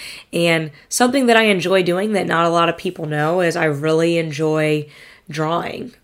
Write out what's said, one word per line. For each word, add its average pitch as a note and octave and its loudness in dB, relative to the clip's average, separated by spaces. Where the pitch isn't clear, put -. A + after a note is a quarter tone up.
And E3 0
something B3+ 2
that A#3 6
I A3 4
enjoy F#3 2
doing F3+ 0
that F#3 0
not E3+ 0
a E3+ 2
lot E3+ 2
of E3 -6
people F3+ -8
know D3+ 0
is E3 0
I E3 0
really D#3+ 0
enjoy D#3 -2
drawing. D#3+ -6